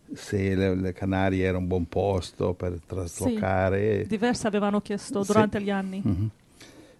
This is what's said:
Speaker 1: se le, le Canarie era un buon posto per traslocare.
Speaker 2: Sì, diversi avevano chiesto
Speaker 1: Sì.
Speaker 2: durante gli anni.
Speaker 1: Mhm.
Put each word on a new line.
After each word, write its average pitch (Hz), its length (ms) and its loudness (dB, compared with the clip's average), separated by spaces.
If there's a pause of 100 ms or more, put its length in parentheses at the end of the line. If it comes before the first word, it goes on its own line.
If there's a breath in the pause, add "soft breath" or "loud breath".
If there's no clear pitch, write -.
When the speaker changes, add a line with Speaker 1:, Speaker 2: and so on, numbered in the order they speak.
(120)
Speaker 1:
se 98 440 -2
le, 95 200 2
le 92 160 -2
Canarie 95 540 0
era 90 120 2
un 90 100 -2
buon 90 200 0
posto 95 640 0
per 87 320 -4
traslocare. 95 1160 0
Speaker 2:
Sì, 95 60 -4
diversi 240 400 0
avevano 208 340 0
chiesto 202 400 -4
Speaker 1:
Sì. 196 100 -2
Speaker 2:
durante 214 300 4
gli 202 80 -4
anni. 190 340 -4
Speaker 1:
Mhm. 107 260 2 (720 loud breath)